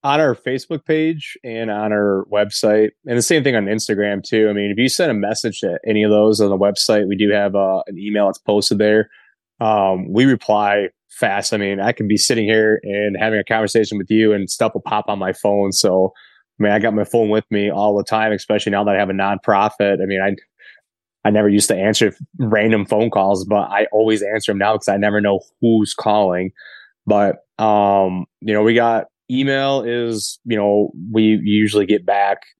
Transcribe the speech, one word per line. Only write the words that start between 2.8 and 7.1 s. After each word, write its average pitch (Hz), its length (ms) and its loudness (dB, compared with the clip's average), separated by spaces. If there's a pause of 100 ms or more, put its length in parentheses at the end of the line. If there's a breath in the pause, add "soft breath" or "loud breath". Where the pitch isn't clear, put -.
and 123 120 -2
the 120 40 0
same 151 220 0
thing 127 140 0
on 101 80 0
Instagram 104 580 -4
too. 110 260 2
I 104 40 -2
mean, 101 180 -4
if 98 60 -4
you 123 100 2
send 156 240 0
a - 20 0
message 104 460 -4
to 87 260 -4
any 107 180 0
of 107 80 2
those 107 280 4
on 101 100 2
the 98 80 0
website, 101 520 0
we 101 80 -2